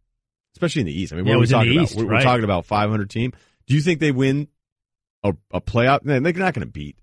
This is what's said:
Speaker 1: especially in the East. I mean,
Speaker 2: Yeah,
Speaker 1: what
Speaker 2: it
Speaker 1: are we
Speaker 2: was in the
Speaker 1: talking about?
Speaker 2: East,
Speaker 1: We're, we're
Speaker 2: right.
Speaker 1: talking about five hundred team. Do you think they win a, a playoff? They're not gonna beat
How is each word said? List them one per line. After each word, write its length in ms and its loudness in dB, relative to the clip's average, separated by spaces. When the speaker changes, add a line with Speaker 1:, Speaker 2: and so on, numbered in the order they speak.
Speaker 1:
especially 260 -2
in 40 -2
the 120 -6
East. 140 -6
I 60 -12
mean, 80 -4
Speaker 2:
Yeah, 100 4
Speaker 1:
what 0 -
Speaker 2:
it 0 -
Speaker 1:
are 40 4
we 20 4
Speaker 2:
was 100 4
in 60 4
the 80 4
Speaker 1:
talking 120 2
about? 60 4
Speaker 2:
East, 140 -2
Speaker 1:
We're, 80 -2
we're 60 -4
Speaker 2:
right. 120 2
Speaker 1:
talking 200 2
about 220 0
five 260 0
hundred 180 -4
team. 240 -4
Do 80 0
you 80 2
think 180 -2
they 120 2
win 360 0
a, 100 0
a 80 -4
playoff? 440 0
They're 180 0
not 320 -2
gonna 140 -6
beat 360 -12